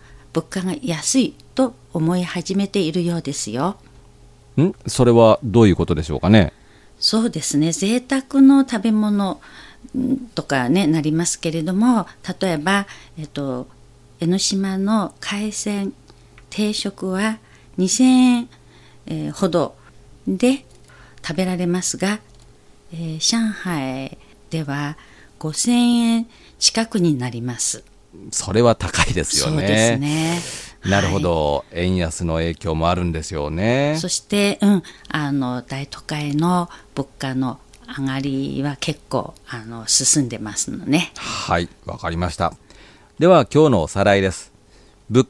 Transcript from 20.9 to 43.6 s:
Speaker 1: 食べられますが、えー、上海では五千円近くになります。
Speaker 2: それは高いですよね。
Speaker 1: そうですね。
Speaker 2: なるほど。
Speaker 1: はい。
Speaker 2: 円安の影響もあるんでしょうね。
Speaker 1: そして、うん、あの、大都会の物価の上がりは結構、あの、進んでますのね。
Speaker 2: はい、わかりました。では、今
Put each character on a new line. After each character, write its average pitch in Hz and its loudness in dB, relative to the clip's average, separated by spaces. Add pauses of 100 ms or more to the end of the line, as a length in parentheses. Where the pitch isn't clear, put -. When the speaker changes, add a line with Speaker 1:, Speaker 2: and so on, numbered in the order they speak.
Speaker 1:
食 160 -6
べ 185 0
ら 180 -4
れ 175 -2
ま 180 0
す - -6
が、 202 -2 (720)
え 160 -8
ー、 - -
上 226 0
海 135 -6 (340)
で 160 -4
は 143 -6 (440)
五 156 -6
千 240 2
円 233 2 (340)
近 - 0
く 220 -2
に 156 2
な 123 -6
り 117 -8
ま 120 -8
す。 - -6 (480)
Speaker 2:
そ - -6
れ 110 4
は 117 6
高 - -4
い - 0
で 78 -2
す - -2
よ 64 -2
ね。 - -2
Speaker 1:
そ - -2
う - 0
で 110 4
す 131 -2
ね。 160 -2 (480)
Speaker 2:
な 98 2
る 87 -2
ほ 90 0
ど。 78 0
Speaker 1:
は 85 -10
い。 87 -2
Speaker 2:
円 92 0
安 85 -4
の 82 -2
影 82 -2
響 80 -6
も 82 2
あ 90 2
る 90 -2
ん 87 -2
で 80 -6
し - -10
ょ 73 -4
う - -6
ね。 123 -2
Speaker 1:
そ 170 -6
し - -4
て、 202 -2
う 202 4
ん、 202 4 (260)
あ 147 -4
の、 123 -4
大 135 -10
都 - -18
会 147 -6
の 175 0 (260)
物 139 -6 (100)
価 135 -6
の 131 -4 (400)
上 135 -4
が 135 -4
り 135 -4
は 143 -4
結 - -6
構、 - -4 (140)
あ 110 -14
の、 113 -12
進 131 2
ん 120 -4
で 113 -8
ま 104 -10
す - -6
の - -10
ね。 165 0
Speaker 2:
は - -4
い、 87 -2 (160)
わ 82 -10
か 85 -6
り 85 -4
ま 87 -2
し - -12
た。 85 -2 (640)
で 156 4
は、 170 8
今 151 6